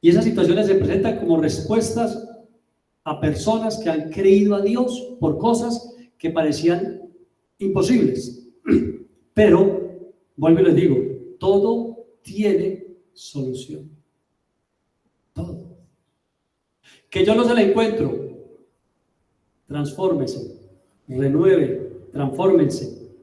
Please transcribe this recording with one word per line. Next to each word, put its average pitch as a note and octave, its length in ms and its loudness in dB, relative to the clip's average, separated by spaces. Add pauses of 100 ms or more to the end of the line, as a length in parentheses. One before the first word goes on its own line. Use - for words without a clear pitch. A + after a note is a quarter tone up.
Y E3 80 6
esas F3 160 4
situaciones F#3 420 2
se G3 80 2
presentan - 440 0
como E3 220 0
respuestas A3+ 840 -2 (760)
a D3+ 160 -8
personas A3 580 -2
que - 120 -6
han D#3 200 -4
creído G3+ 460 4
a G3+ 60 -2
Dios A#3+ 580 -2
por D3+ 180 -2
cosas A#3 580 -2 (220)
que D#3+ 120 -6
parecían E3 720 -2 (560)
imposibles. F#3+ 920 -2 (180)
<clears throat> - 680 -4
Pero, - 800 2 (220)
vuelvo D#3+ 240 4
y F#3 40 4
les E3 120 4
digo, C#3+ 220 2 (420)
todo A3+ 680 0 (160)
tiene F#3+ 640 -2 (280)
solución. B2+ 760 -12 (1400)
Todo. - 440 -12 (1300)
Que F#3 160 0
yo G#3+ 100 4
no A#3+ 100 4
se A#3 80 2
la A#3 80 4
encuentro. G#3 680 0 (1400)
Transfórmese, D3 960 -4 (480)
renueve, C#3 1040 0
transfórmense. - 1000 0 (140)